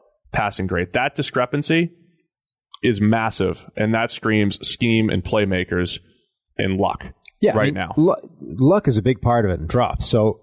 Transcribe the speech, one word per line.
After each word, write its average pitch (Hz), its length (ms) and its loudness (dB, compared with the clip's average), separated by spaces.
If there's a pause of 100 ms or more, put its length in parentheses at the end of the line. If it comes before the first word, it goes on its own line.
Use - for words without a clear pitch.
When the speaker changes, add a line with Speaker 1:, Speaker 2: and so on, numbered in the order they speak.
(340)
Speaker 1:
passing 101 340 -2
grade. 90 260 -4
That - 220 -2
discrepancy 147 760 -2 (920)
is 113 160 0
massive, 107 680 0 (120)
and 107 180 0
that 117 160 -2
screams 107 560 0
scheme 113 420 2
and 92 140 -2
playmakers 92 760 -2 (580)
and 95 200 -2
luck - 280 -2 (360)
Speaker 2:
Yeah, 208 100 4
Speaker 1:
right 110 100 2
Speaker 2:
I 107 60 2
mean, - 80 -2
Speaker 1:
now. 90 200 -6
Speaker 2:
lu-, 165 200 4 (260)
luck 127 480 2
is 113 80 2
a 107 40 2
big 117 200 0
part 120 240 2
of 92 60 0
it 76 100 -4
in 80 60 -6
drops. - 400 -2
So 110 360 2